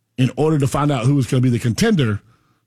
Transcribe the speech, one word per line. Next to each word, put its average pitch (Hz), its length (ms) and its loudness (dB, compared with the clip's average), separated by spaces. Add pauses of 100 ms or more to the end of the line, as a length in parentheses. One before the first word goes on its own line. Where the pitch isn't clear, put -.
(160)
in 127 200 0
order 156 220 2
to 135 80 0
find 147 240 -2
out 123 140 -2
who 143 100 2
was 139 120 0
gonna 131 140 0
be 127 100 2
the 120 80 0
contender 127 640 0 (460)